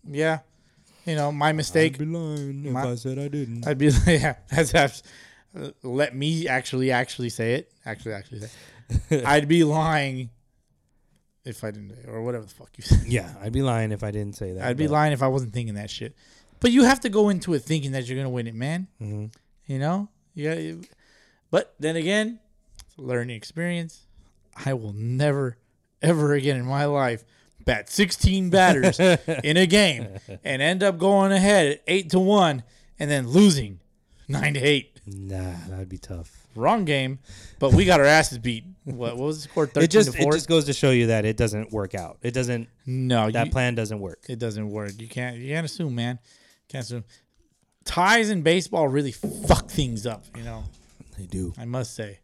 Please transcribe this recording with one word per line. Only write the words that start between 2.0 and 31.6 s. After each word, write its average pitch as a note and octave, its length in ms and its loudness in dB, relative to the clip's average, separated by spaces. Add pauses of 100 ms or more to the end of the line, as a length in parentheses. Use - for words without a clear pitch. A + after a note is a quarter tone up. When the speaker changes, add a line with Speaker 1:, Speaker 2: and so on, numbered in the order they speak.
Speaker 2:
lying D3 600 -8
if C#3 60 -6
Speaker 1:
My B2+ 200 -2
Speaker 2:
I B2 40 -4
said C3 240 -8
I C#3+ 80 -6
didn't. A#2+ 400 -6
Speaker 1:
I'd D3 100 -2
be D3 120 4
<laughs> - 20 6
like, A#2+ 160 6
yeah, D3+ 280 4 (140)
that's, D3 220 0
that's, C#3+ 320 2 (540)
uh, C#3 140 -12 (120)
let B2+ 320 -2
me D#3 320 -4
actually, C3 440 -2
actually B2 380 -2
say A#2 260 -2
it. - 160 -8 (140)
Actually, A2 280 -12
actually G2+ 280 -14
say A2 80 -14 (600)
it. C3+ 160 0
Speaker 2:
<laughs> - 0 -
Speaker 1:
I'd D3 240 4
be E3+ 140 6
lying D3 680 0 (1120)
if A#2 200 -14
I G#2+ 80 -8
didn't, G#2 220 -16 (140)
or A2+ 140 -10
whatever A#2 240 -6
the - 80 -20
fuck - 240 -20
you - 60 -18
said. - 240 6
Speaker 2:
Yeah, G#2 340 -2
I'd A2 100 -8
be C3 100 -2
lying A2+ 300 0
if G#2 120 -6
I G#2 80 -6
didn't G2+ 240 -6
say F#2 180 -10
that, F#2 100 -10
Speaker 1:
I'd B2 140 -4
be D3+ 100 -2
Speaker 2:
but D3 60 0
Speaker 1:
lying D3+ 200 2
if C3+ 100 -2
I C3+ 40 2
wasn't C3 260 -2
thinking A2+ 220 -6
that G#2 140 -10
shit. - 260 -12 (440)
But B3 120 4
you B3+ 120 8
have C4 180 6
to B3+ 80 -4
go G#3 200 2
into F3+ 260 -2
it C3+ 40 0
thinking C#3 340 -4
that B2+ 140 -6
you're C3 100 -6
gonna C3+ 120 -4
win B2 180 -6
it, A2+ 80 -10
man. D#3+ 320 -6 (140)
Speaker 2:
Mm-hmm. G#2 240 -8 (400)
Speaker 1:
You C3+ 140 -6
know? F#3 300 -2 (260)
Yeah. D#3 180 -4
You, E3 300 -8 (680)
but - 300 -2
then D#3 160 -2
again, G#3 440 -2 (460)
it's - 120 -20
a D3+ 40 -18
learning B2 340 -4
experience. E3+ 680 -8 (600)
I C#3 100 -2
will G#2+ 180 -8
never, C3 640 -2 (440)
ever D3+ 320 2
again C#3 240 0
in B2 80 -4
my C#3 200 -2
life C3+ 380 -2 (420)
bat G#2+ 240 -2
sixteen F#3+ 640 2
batters F3+ 480 6
Speaker 2:
<laughs> E3 440 4
Speaker 1:
in D3+ 140 2
a F#3 80 6
game D#3+ 420 2 (360)
and C3+ 180 -2
end F3+ 220 2
up F#3+ 140 2
going G3 340 4
ahead G3 360 6